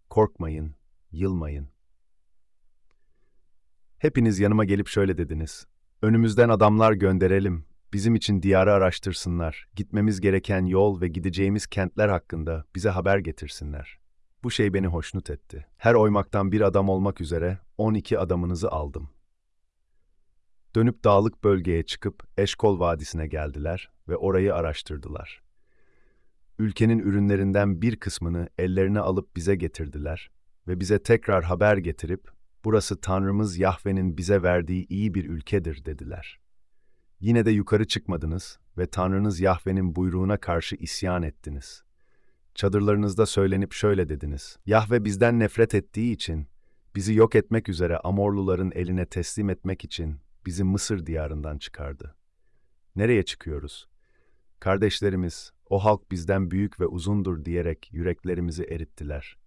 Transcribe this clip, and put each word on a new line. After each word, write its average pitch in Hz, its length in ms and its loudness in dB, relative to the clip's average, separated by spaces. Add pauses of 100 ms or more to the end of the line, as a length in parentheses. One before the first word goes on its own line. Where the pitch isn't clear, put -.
(100)
Korkmayın, 78 640 -2 (380)
yılmayın." 78 560 -6 (2250)
Hepiniz 113 400 2
yanıma 104 260 4
gelip 98 240 0
şöyle 95 300 2
dediniz: 78 480 -6 (360)
"Önümüzden 113 460 6
adamlar 107 440 6
gönderelim, 95 720 2 (280)
bizim 101 220 2
için 104 280 0
diyarı 95 300 4
araştırsınlar, 87 1040 0
gitmemiz 104 440 0
gereken 95 440 0
yol 95 360 2
ve 90 80 -2
gideceğimiz 95 580 -2
kentler 101 420 0
hakkında 82 560 -4 (100)
bize 90 160 0
haber 92 280 2
getirsinler." 73 800 -10 (440)
Bu 123 80 -4
şey 104 240 0
beni 95 120 0
hoşnut 85 440 -4
etti. - 360 -14 (100)
Her 117 180 4
oymaktan 104 580 2
bir 104 80 2
adam 98 280 2
olmak 95 320 0
üzere 85 380 -4 (200)
on 110 160 0
iki 107 240 -2
adamınızı 87 520 -2
aldım. 73 400 -8 (1600)
Dönüp 117 300 2
dağlık 104 400 4
bölgeye 90 380 2
çıkıp - 400 -8 (140)
Eşkol 101 440 2
Vadisi'ne 82 460 -4
geldiler 76 640 -8 (180)
ve 87 80 -4
orayı 95 380 0
araştırdılar. 78 880 -8 (1160)
Ülkenin 110 400 2
ürünlerinden 98 840 2
bir 110 140 0
kısmını 85 520 -6 (100)
ellerine 95 420 2
alıp 95 360 -4
bize 92 200 0
getirdiler 80 760 -8 (360)
ve 90 140 -4
bize 98 220 2
tekrar 104 420 2
haber 98 320 4
getirip, 85 540 -6 (340)
"Burası 107 360 0
Tanrımız 98 580 0
Yahve'nin 92 580 0
bize 92 260 2
verdiği 90 460 0
iyi 98 260 -2
bir 92 100 -2
ülkedir." 80 600 -4
dediler. 71 560 -12 (800)
Yine 113 240 4
de 113 60 2
yukarı 107 360 2
çıkmadınız 80 720 -6 (200)
ve 90 80 -2
Tanrınız 95 540 0
Yahve'nin 92 560 0
buyruğuna 92 400 0
karşı 85 400 -4
isyan 90 460 -4
ettiniz. - 640 -12 (720)
Çadırlarınızda 101 720 2
söylenip 98 460 0
şöyle 98 360 0
dediniz: 73 580 -8
Yahve 107 380 2
bizden 113 340 4
nefret 110 360 2
ettiği 110 380 -2
için, 78 360 -6 (460)
bizi 101 200 0
yok 113 200 8
etmek 110 340 2
üzere 85 300 -2
Amorluların 95 760 0
eline 90 320 -4
teslim 98 440 -6
etmek 92 340 -6
için 78 360 -10 (260)
bizi 92 180 -4
Mısır 95 420 -2
diyarından 76 520 -8
çıkardı. - 560 -14 (800)
Nereye 107 260 2
çıkıyoruz? - 640 -12 (720)
Kardeşlerimiz, 95 920 0 (180)
'O 98 140 2
halk 107 260 2
bizden 92 400 -2
büyük 98 300 -2
ve 107 60 0
uzundur.' 90 580 -2
diyerek 85 480 -4
yüreklerimizi 85 720 -4
erittiler. 76 840 -12